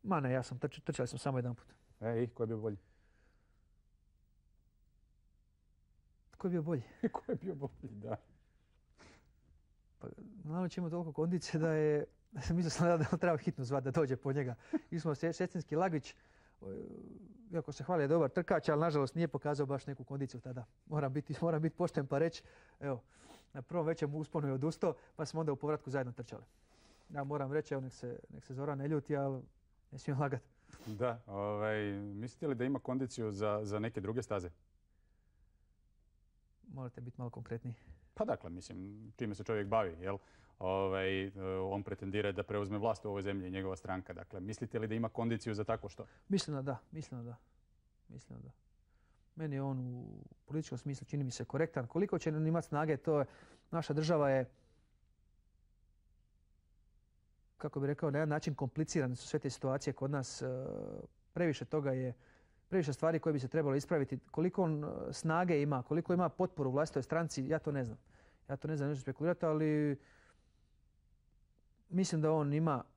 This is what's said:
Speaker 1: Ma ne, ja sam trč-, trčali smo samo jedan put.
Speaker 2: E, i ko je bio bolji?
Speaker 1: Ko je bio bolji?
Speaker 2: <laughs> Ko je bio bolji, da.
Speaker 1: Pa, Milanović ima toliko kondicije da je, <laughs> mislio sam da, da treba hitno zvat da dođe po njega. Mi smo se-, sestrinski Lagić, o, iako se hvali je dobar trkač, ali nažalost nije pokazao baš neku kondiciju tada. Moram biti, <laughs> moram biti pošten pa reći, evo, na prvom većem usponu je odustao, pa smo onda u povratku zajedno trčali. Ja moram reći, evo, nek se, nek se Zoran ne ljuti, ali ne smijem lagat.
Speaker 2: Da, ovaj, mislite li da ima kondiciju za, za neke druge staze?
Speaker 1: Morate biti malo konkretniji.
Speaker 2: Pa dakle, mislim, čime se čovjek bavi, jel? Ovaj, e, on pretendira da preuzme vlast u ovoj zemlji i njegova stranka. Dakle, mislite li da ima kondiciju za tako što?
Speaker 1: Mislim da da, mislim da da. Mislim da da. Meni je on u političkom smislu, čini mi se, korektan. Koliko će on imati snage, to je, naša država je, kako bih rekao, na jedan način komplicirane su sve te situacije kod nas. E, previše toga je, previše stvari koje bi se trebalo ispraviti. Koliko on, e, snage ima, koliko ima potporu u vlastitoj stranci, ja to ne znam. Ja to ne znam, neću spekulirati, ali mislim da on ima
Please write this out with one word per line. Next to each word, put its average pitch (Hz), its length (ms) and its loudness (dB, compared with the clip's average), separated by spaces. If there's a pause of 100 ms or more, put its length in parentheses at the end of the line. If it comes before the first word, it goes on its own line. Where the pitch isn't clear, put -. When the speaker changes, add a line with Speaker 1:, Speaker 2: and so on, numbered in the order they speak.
Speaker 1:
Ma 190 160 2
ne, 131 120 2
ja 127 120 2
sam 123 160 -8
trč-, - 240 -4
trčali 135 240 -2
smo 127 120 -6
samo 135 180 0
jedan 120 180 -2
put. - 120 -20 (340)
Speaker 2:
E, 117 220 0
i 120 40 0
ko 117 160 -4
je 110 40 0
bio 113 100 -2
bolji? 107 200 -4 (3500)
Speaker 1:
Ko - 100 -2
je 175 40 2
bio 170 100 2
bolji? 151 220 2 (180)
Speaker 2:
<laughs> - 120 2
Ko - 140 -6
je 262 80 0
bio 180 200 -4
bolji, 139 340 -8
da. 107 260 -6 (1800)
Speaker 1:
Pa, - 80 -10 (360)
Milanović 165 340 -2
ima 175 120 -2
toliko 165 240 -4
kondicije 165 460 0
da 160 120 4
je, 151 340 4 (200)
<laughs> 170 300 -2
mislio 170 140 2
sam 170 180 4
da, 175 100 8
da 156 200 4
treba 170 200 4
hitno - 260 -2
zvat 131 200 0
da 135 80 0
dođe 131 260 4
po 139 160 -2
njega. 135 220 0 (360)
Mi 170 80 -2
smo 151 160 0
se-, 165 180 0
sestrinski 175 420 -2
Lagić, 165 400 0 (460)
o, - 40 -14 (880)
iako 160 180 -2
se 143 120 -10
hvali 170 200 4
je 139 40 4
dobar 156 220 6
trkač, - 400 2
ali 151 120 6
nažalost 147 340 2
nije 165 120 2
pokazao 147 380 0
baš 135 220 -2
neku 135 160 -8
kondiciju 135 380 -6
tada. 127 240 -8 (200)
Moram 143 280 0
biti, 147 260 -2
<laughs> - 20 0
moram 165 200 4
biti 160 140 0
pošten 156 320 0
pa 139 100 2
reći, 165 260 2 (360)
evo, 135 220 -4 (520)
na 139 80 -8
prvom 165 240 -2
većem 151 300 0
usponu 156 320 -2
je 135 60 2
odustao, 156 400 2 (220)
pa 156 100 -4
smo 160 140 -4
onda 156 120 2
u 139 40 2
povratku 147 340 -2
zajedno 127 240 -2
trčali. 113 300 -12 (680)
Ja 143 140 -4
moram 139 280 -2
reći, 151 220 0
evo, 135 80 0
nek 131 120 -8
se, - 260 -10 (100)
nek - 160 -16
se 135 80 -12
Zoran 139 240 -2
ne 139 100 -2
ljuti, 147 280 0
ali 135 260 0 (500)
ne 139 80 -12
smijem 139 200 -2
lagat. 135 220 0 (440)
Speaker 2:
Da, 113 420 0
ovaj, 104 680 0
mislite 101 540 -6
li 139 80 2
da 117 80 0
ima 135 160 2
kondiciju 127 520 -2
za, 104 320 2
za 104 160 -2
neke 110 220 -2
druge 110 220 -2
staze? 92 260 -2 (2250)
Speaker 1:
Morate 131 340 -10
biti 123 160 -12
malo 123 120 -6
konkretniji. 120 440 -8 (400)
Speaker 2:
Pa - 120 -2
dakle, 110 240 -4
mislim, 98 680 -12
čime 107 180 -4
se 107 80 -10
čovjek 104 240 -2
bavi, 101 340 2
jel? 98 160 -2 (420)
Ovaj, 95 680 2
e, 98 40 -8 (280)
on 98 240 -2
pretendira 101 480 -2
da 98 120 -2
preuzme 104 340 -2
vlast 107 280 0
u 107 40 -4
ovoj 101 120 -2
zemlji 98 260 -2
i 92 40 -6
njegova 95 240 -2
stranka. 92 380 -6
Dakle, 92 260 -12
mislite 110 400 -6
li 110 80 -2
da 110 80 -2
ima 113 140 0
kondiciju 117 440 -2
za 104 100 -2
tako 107 260 -2
što? - 160 -14 (240)
Speaker 1:
Mislim 175 260 0
da 135 60 -4
da, 135 160 -4 (140)
mislim 131 320 -10
da 120 60 -10
da. 120 60 -12 (720)
Mislim - 300 -16
da - 60 -16
da. - 60 -18 (840)
Meni 156 200 -4
je 135 60 -2
on 135 180 -2
u 123 260 -6 (400)
političkom 143 320 -4
smislu, 139 280 -6
čini 143 180 -2
mi 127 80 -2
se, 123 140 -4
korektan. 139 420 0
Koliko 185 320 0
će - 100 0
on 156 180 2
imati 160 200 0
snage, 151 300 2
to 147 220 2
je, 135 60 4 (460)
naša 165 220 -2
država 151 360 4
je, 131 200 4 (3000)
kako 147 220 -4
bih 139 80 2
rekao, 147 240 2
na 139 60 2
jedan 156 120 4
način 151 260 0
komplicirane 139 600 0
su - 120 -12
sve 151 120 0
te 135 100 -2
situacije 135 440 -2
kod 135 180 -2
nas. 135 300 -2
E, 131 240 -4 (680)
previše 160 320 2
toga 139 260 0
je, 127 220 -2 (540)
previše 156 260 2
stvari 160 260 2
koje 160 140 2
bi 143 60 2
se 127 80 -4
trebalo 147 280 2
ispraviti. 139 440 2 (120)
Koliko 180 320 2
on, 156 200 2
e, 147 40 -6 (260)
snage 165 480 4
ima, 143 220 2
koliko 165 300 2
ima 175 160 4
potporu 151 400 0
u 127 40 0
vlastitoj 143 300 2
stranci, 156 440 0
ja 156 120 2
to 156 120 -2
ne 139 120 0
znam. 117 140 -4 (520)
Ja 139 80 -2
to - 100 -6
ne 156 100 0
znam, 143 120 0
neću 139 120 -2
spekulirati, 165 440 0
ali 151 520 4 (1900)
mislim 175 320 2
da 156 100 6
on 147 220 4
ima 156 300 2 (140)